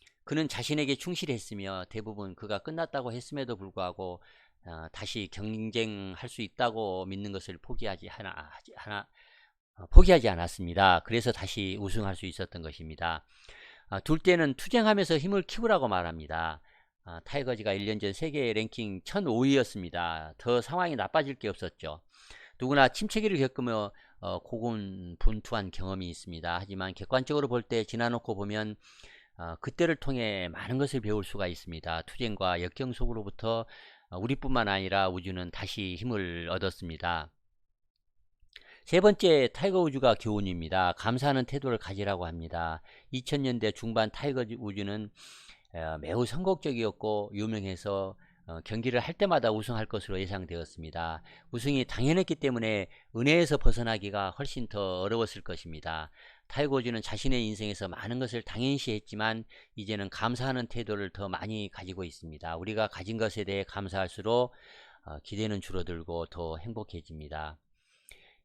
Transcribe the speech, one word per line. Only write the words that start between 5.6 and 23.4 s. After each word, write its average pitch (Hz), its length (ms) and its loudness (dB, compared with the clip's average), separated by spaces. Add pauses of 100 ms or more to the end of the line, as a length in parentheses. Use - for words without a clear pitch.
수 - 140 -12
있다고 107 640 -2
믿는 98 260 -6
것을 95 260 -10
포기하지 95 520 -6
하나, 80 420 -12
하지, - 240 -20
하나, 104 320 -10 (680)
어, 92 100 -14
포기하지 170 420 12
않았습니다. 87 760 4
그래서 117 260 0
다시 98 480 -6
우승할 98 340 -2
수 98 120 -10
있었던 90 360 -10
것입니다. 80 640 -6 (640)
아, 98 140 -6
둘째는 160 540 4
투쟁하면서 208 640 4
힘을 190 260 0
키우라고 214 440 2
말합니다. 82 720 -2 (460)
아, 85 180 -12
타이거즈가 120 480 -2
일 98 140 -2
년 107 140 -2
전 98 120 0
세계 139 400 -2
랭킹 107 540 -4
천오위였습니다. 101 1300 0
더 120 240 2
상황이 165 360 -2
나빠질 139 380 0
게 117 120 -6
없었죠. 82 540 -8 (580)
누구나 131 300 6
침체기를 180 480 0
겪으며, 120 560 0 (260)